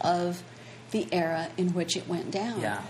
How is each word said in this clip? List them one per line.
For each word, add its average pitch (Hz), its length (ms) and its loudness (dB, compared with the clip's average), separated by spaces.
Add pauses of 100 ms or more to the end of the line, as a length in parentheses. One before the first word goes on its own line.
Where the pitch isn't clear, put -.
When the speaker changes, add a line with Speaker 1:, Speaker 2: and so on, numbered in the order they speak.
Speaker 1:
of 175 420 2 (480)
the 214 200 0
era 165 460 2
in 180 160 4
which 175 240 2
it 180 100 -6
went - 240 -2
down. 220 300 0
Speaker 2:
Yeah. 104 280 0